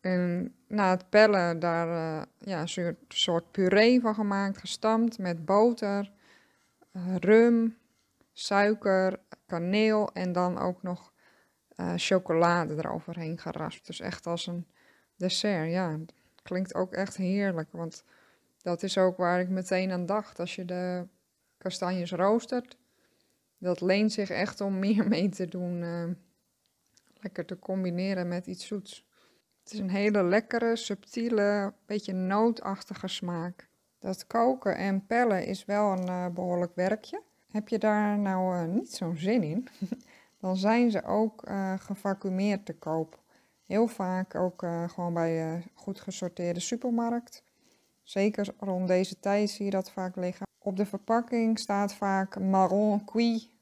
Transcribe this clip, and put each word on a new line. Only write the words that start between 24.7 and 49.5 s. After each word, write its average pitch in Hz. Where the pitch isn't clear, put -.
meer 196
mee 196
te 180
doen, 175
eh, 170
lekker 185
te 180
combineren 185
met 175
iets 180
zoets. -
Het -
is 214
een 196
hele 202
lekkere, 226
subtiele, 208
beetje 208
nootachtige 190
smaak. 175
Dat -
koken 233
en 196
pellen 233
is 190
wel 202
een, 185
eh, 180
behoorlijk 175
werkje. 208
Heb 214
je 220
daar 208
nou, 185
eh, 175
niet -
zo'n 170
zin 196
in, 175
<laughs> -
dan 185
zijn 226
ze 202
ook, 214
eh, 190
gevacumeerd 196
te 160
koop. 160
Heel 214
vaak 185
ook, 180
eh, 170
gewoon 175
bij, 165
eh, 170
goed -
gesorteerde 175
supermarkt. 233
Zeker 202
rond 185
deze 185
tijd 202